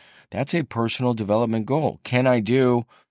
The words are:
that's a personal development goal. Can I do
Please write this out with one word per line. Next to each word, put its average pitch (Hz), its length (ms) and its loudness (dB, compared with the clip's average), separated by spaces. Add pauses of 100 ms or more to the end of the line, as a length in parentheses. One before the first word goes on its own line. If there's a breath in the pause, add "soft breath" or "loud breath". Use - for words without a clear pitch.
(300 soft breath)
that's 123 240 -4
a 170 80 0
personal 117 500 -2
development 110 540 0
goal. 135 380 -2
Can 127 220 0
I 127 140 4
do 120 460 2 (240 soft breath)